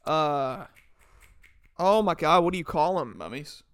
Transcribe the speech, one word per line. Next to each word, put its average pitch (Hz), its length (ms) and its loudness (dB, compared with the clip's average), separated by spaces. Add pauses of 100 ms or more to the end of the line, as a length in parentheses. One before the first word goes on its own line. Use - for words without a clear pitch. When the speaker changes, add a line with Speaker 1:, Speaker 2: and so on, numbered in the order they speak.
Speaker 1:
Uh, 147 600 -2 (1120)
oh 202 240 4
my 190 140 2
God, 165 280 4
what 175 80 0
do 185 80 -6
you 160 60 -8
call 175 340 0
'em? 113 180 -10
Speaker 2:
Mummies? 110 460 -14 (100)